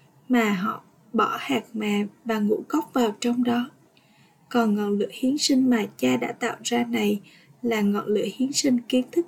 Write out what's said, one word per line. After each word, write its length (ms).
mà 240
họ 320
bỏ 280
hạt 360
mè 300
và 140
ngũ 300
cốc 260
vào 260
trong 240
đó. 260
Còn 260
ngọn 240
lửa 140
hiến 260
sinh 320
mà 160
cha 200
đã 160
tạo 320
ra 200
này 360
là 180
ngọn 260
lửa 200
hiến 160
sinh 280
kiến 320
thức 160